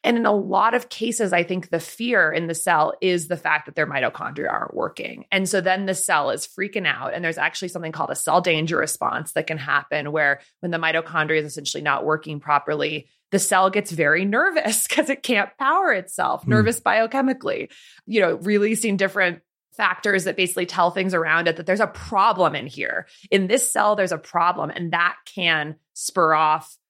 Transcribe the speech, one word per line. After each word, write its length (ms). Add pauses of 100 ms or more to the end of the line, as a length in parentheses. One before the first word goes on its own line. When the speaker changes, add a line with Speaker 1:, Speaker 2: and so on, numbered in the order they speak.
Speaker 1:
And 140
in 80
a 100
lot 380
of 160
cases, 420
I 120
think 260
the 100
fear 500
in 160
the 80
cell 460
is 260
the 120
fact 260
that 100
their 120
mitochondria 640
aren't 220
working. 580
And 160
so 140
then 240
the 80
cell 340
is 180
freaking 400
out. 280
And 100
there's 140
actually 300
something 220
called 200
a 40
cell 280
danger 340
response 560
that 140
can 100
happen 560
where 300 (180)
when 100
the 60
mitochondria 640
is 80
essentially 360
not 220
working 340
properly, 680 (220)
the 80
cell 320
gets 200
very 360
nervous 600
<laughs> 20
'cause 200
it 140
can't 340
power 340
itself, 540
Speaker 2:
Hmm. 60
Speaker 1:
nervous 300
biochemically, 920 (320)
you 160
know, 140
releasing 640
different 420 (340)
factors 500
that 120
basically 300
tell 240
things 240
around 340
it 80
that 80
there's 160
a 60
problem 680
in 120
here. 400 (240)
In 160
this 260
cell, 240
there's 160
a 60
problem, 500
and 240
that 320
can 520 (180)
spur 400
off 420 (140)